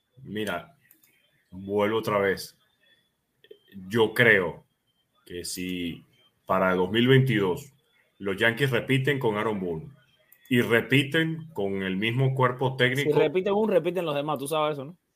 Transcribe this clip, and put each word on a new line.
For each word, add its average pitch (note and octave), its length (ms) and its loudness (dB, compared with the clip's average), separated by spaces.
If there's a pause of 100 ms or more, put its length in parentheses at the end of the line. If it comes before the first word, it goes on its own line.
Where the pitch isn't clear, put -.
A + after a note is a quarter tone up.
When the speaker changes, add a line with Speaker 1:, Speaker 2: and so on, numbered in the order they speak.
(220)
Speaker 1:
Mira, F#2+ 520 -8 (760)
vuelvo G2+ 480 -2
otra G#2 200 0
vez. G2 380 -2 (1300)
Yo A2 260 2
creo G2+ 500 4 (600)
que F2 180 -12
si F2+ 600 -8 (420)
para F#2+ 280 2
dos F#2 160 0
mil A#2+ 180 2
veintidós G#2+ 640 4 (460)
los G2 180 -4
Yankees A#2 340 0
repiten C3 480 0
con A2 180 -2
Aaron G#2+ 240 -2
Boone E2+ 280 -6 (600)
y B2 120 4
repiten C3+ 920 0
con G2 300 -4
el F#2+ 140 -4
mismo B2 380 0
cuerpo B2+ 420 -2
técnico, C3 340 0
Speaker 2:
Si D3 80 2
repiten F3+ 360 2
uno, G#3 180 0
repiten F3 320 0
los D3 100 -4
demás, C#3+ 240 -4
tú C#3 80 -10
sabes D3+ 280 -2
eso, C3+ 100 -10
¿no? F3 120 -18 (200)